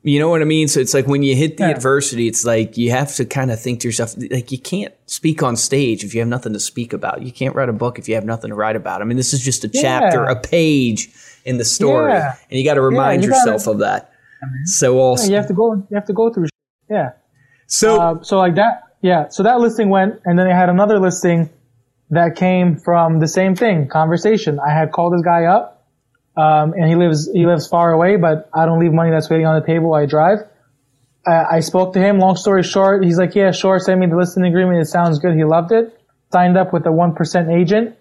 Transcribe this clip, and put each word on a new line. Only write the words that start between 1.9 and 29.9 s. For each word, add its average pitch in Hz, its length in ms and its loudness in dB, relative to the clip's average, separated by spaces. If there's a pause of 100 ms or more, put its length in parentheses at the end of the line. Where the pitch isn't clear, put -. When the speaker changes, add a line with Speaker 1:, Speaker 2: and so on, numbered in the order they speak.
Speaker 1:
it's 113 180 -4
like 113 320 -2
you 117 140 0
have 139 240 -2
to 127 100 -4
kinda 131 320 -4
think 120 240 -8
to 123 60 -6
yourself, 113 280 -6 (160)
like, 123 200 -8
you 131 60 -8
can't 196 360 -8 (140)
speak - 360 -4
on 123 140 -2
stage 127 480 -2
if 101 80 -12
you 117 80 -2
have 117 80 -2
nothing 120 240 -4
to 101 60 -8
speak - 340 -8
about. - 280 -8
You 127 120 -12
can't 131 220 -6
write 135 140 -2
a 113 40 -4
book 120 260 -6
if - 80 -16
you 110 80 -2
have 107 100 -4
nothing 113 240 -8
to 104 60 -10
write 110 220 -2
about. 92 240 -8
I 104 40 -6
mean, 120 120 -2
this 127 160 -4
is 131 100 -2
just 131 220 -4
a - 40 -8
chapter, 151 540 0
Speaker 2:
Yeah. 123 80 -2
Speaker 1:
a 127 60 0
page 143 720 0 (360)
in 127 120 -4
the 117 80 -4
story. 254 480 0
Speaker 2:
Yeah. 147 200 -2 (160)
Speaker 1:
And 127 100 -6
you 131 60 -2
gotta 147 160 2
Speaker 2:
Yeah, 131 60 2
Speaker 1:
remind 135 360 2
Speaker 2:
you 208 60 0
gotta 262 100 4 (120)
Speaker 1:
yourself 107 240 -4
of 104 40 -4
that. 98 300 -4 (560)
So 139 300 0
Speaker 2:
Yeah, 131 60 4
Speaker 1:
awesome. 131 300 2
Speaker 2:
you 202 60 2
have 208 100 -2
to 196 60 -4
go, 220 220 0
you 196 200 -6
have 202 100 -4
to 208 80 -6
go 226 180 2
through 185 140 -2
shit. 147 60 -6 (380)
Yeah. 175 200 -2 (580)
Speaker 1:
So 220 340 2
Speaker 2:
Uh, 165 200 0
so - 160 -2
like 180 180 2
that, 226 280 0 (180)
yeah. 175 260 2
So - 160 -4
that 247 160 4
listing 226 300 0
went, 196 340 2
and 175 160 2
then 185 80 2
I 180 100 2
had 180 120 4
another 208 280 2
listing 175 520 0 (640)
that 170 260 0
came 180 400 2
from 165 420 0
the 165 80 0
same 185 260 0
thing, 180 360 0
conversation. 165 760 0
I 151 60 0
had 156 220 0
called 175 200 0
this 170 100 0
guy 170 200 2
up. 185 340 0 (600)
Um, 156 380 2
and 170 100 0
he 165 80 4
lives, 160 380 0
he 170 120 2
lives 170 220 0
far 170 240 2
away, 175 240 2
but 160 380 0
I 160 120 2
don't 165 140 0
leave 170 140 2
money 165 180 2
that's 160 180 -2
waiting 160 160 0
on 160 140 2
the 151 60 -6
table. 165 280 0